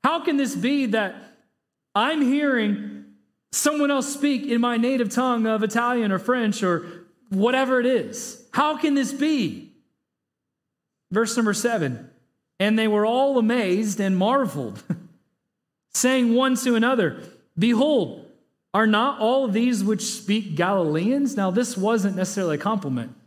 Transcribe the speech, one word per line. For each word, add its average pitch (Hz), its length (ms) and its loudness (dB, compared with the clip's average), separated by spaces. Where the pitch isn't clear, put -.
How 311 160 0
can 311 180 0
this 240 180 -2
be 262 320 0
that 208 280 -2
I'm 294 260 0
hearing 247 840 0
someone 294 380 0
else 277 240 -2
speak 277 320 -2
in 233 160 0
my 240 160 0
native 240 320 0
tongue 240 380 0
of 220 160 0
Italian 233 480 0
or 190 80 0
French 233 420 -2
or 175 240 0
whatever 254 500 2
it 240 80 2
is? - 640 -4
How 294 260 0
can 302 160 2
this 269 180 0
be? 277 600 -2
Verse 220 260 0
number 220 180 2
seven, 190 560 -2
"And 214 180 2
they 220 100 2
were 208 200 2
all 262 320 2
amazed 214 600 0
and 190 180 2
marveled, 175 680 0
<laughs> - 580 -20
saying 247 400 2
one 262 240 2
to 247 180 0
another, 220 460 2
'Behold, 233 680 2
are 220 140 4
not 220 320 2
all 254 280 2
these 220 360 0
which 208 200 0
speak 202 520 -4
Galileans?'" 190 800 0
Now, 190 140 0
this 226 260 -2
wasn't 196 400 0
necessarily 185 400 -2
a 147 40 -4
compliment. 147 560 -4